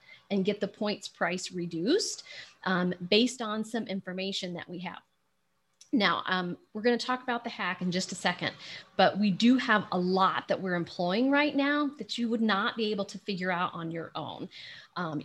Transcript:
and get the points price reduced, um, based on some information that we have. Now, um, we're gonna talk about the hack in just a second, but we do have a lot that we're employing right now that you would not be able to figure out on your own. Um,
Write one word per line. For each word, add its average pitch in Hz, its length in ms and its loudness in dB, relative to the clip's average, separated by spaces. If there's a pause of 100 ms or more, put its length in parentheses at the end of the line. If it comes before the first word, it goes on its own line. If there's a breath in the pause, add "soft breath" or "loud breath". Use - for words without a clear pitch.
(320 loud breath)
and 196 120 2
get 208 160 0
the 202 80 -2
points - 400 -4
price 180 440 -2
reduced, 180 720 0 (420 loud breath)
um, 180 300 2 (160)
based 240 320 4
on 214 200 -4
some 220 220 -4
information 190 680 -6
that - 120 -10
we 175 120 -10
have. 180 240 -10 (920)
Now, 196 300 4
um, 180 320 -2 (160)
we're 214 80 -8
gonna 240 160 4
talk 254 240 -2
about 233 220 -4
the 226 80 -8
hack 180 320 -4
in 180 80 0
just 185 200 -2
a 196 40 -8
second, - 380 -2 (440 loud breath)
but 190 220 6
we 208 100 4
do 233 280 6
have 220 340 4
a 185 80 2
lot 180 480 2
that - 120 0
we're 185 140 -2
employing 180 560 0
right 285 260 4
now 285 440 2
that - 180 -8
you 233 120 0
would 226 120 0
not 214 340 2
be 220 140 0
able 196 160 -2
to 196 140 -10
figure 185 320 -2
out 175 240 -2
on 165 160 -6
your 165 240 -8
own. 147 340 -8 (460 loud breath)
Um, 160 300 -4